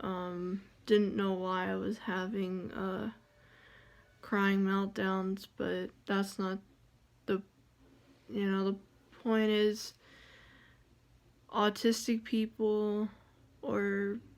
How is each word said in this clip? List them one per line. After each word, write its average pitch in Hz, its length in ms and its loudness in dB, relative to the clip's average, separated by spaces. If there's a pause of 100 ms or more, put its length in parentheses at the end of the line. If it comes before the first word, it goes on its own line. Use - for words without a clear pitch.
um, 180 600 -6 (240)
didn't 208 300 4
know 196 180 0
why 185 380 -2
I 190 40 -2
was 190 220 -2
having, 185 760 -4
uh, 190 400 -6 (1080)
crying 196 420 2
meltdowns, 190 840 0 (100)
but 185 320 -2 (160)
that's 196 320 0
not 190 220 -2 (640)
the, 196 160 0 (880)
you 202 200 0
know, 190 220 2
the 196 60 -2 (460)
point 220 260 2
is 214 440 2 (1600)
autistic 226 720 2
people 214 840 0 (540)
or 202 580 -2 (180)